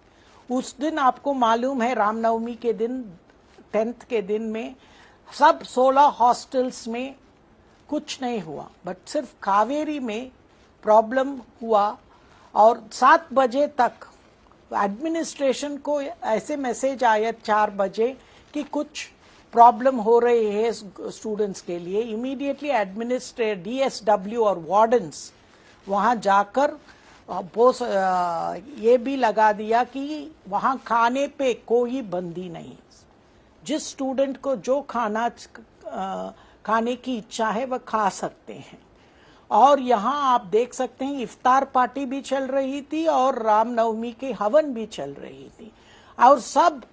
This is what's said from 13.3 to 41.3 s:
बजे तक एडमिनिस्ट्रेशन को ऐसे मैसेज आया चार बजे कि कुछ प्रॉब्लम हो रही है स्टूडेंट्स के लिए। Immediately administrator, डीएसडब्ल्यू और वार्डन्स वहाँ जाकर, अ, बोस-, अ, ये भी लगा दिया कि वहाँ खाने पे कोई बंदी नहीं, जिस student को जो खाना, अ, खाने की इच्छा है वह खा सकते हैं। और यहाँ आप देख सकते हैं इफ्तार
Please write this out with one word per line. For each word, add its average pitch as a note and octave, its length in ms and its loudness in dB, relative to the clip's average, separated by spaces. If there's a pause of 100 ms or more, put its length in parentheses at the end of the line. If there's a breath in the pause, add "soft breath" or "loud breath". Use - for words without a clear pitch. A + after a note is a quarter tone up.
बजे C4+ 340 2
तक B3 260 0 (840)
एडमिनिस्ट्रेशन C#4 1000 -2
को C#4+ 260 -4
ऐसे C#4 540 -4
मैसेज C4 480 -2
आया A3 280 2
चार G#3+ 380 0
बजे G3+ 480 -2 (360 soft breath)
कि D4 80 -6
कुछ - 480 -8 (420 soft breath)
प्रॉब्लम B3 440 6
हो A3+ 220 4
रही A#3 280 2
है G#3+ 260 -2 (380)
स्टूडेंट्स G#3 500 -6
के F3 180 -8
लिए। G#3 380 -6
Immediately C4+ 680 -4
administrator, A3+ 680 -4
डीएसडब्ल्यू G#3+ 920 -2
और F3+ 240 0
वार्डन्स G#3+ 640 0 (560 soft breath)
वहाँ G3+ 280 0
जाकर, G3+ 640 0 (520 loud breath)
अ, F3+ 100 -8
बोस-, A#3+ 420 2
अ, F3+ 720 0 (240)
ये A#3 200 4
भी C4 180 -4
लगा A3 360 4
दिया A3 320 0
कि D4 480 -10 (160)
वहाँ A#3 380 -2
खाने A#3+ 400 0
पे C4+ 280 -2
कोई B3 480 -2
बंदी F3+ 460 -8
नहीं, D#3+ 280 -16 (880 soft breath)
जिस D4 260 -6
student C4+ 500 -4
को C4+ 160 -4
जो C4 260 -2
खाना, A#3 480 -4 (560)
अ, F#3+ 460 -8 (340 soft breath)
खाने A3+ 300 0
की B3 220 -8
इच्छा A3 320 -4
है A3+ 140 -4
वह B3+ 140 -6
खा G#3+ 300 -2
सकते - 440 -10
हैं। - 300 -20 (680 soft breath)
और C#4 300 6
यहाँ B3 540 0
आप A#3 100 0
देख G#3+ 300 0
सकते B3+ 300 -6
हैं C#4 160 -6
इफ्तार B3+ 440 2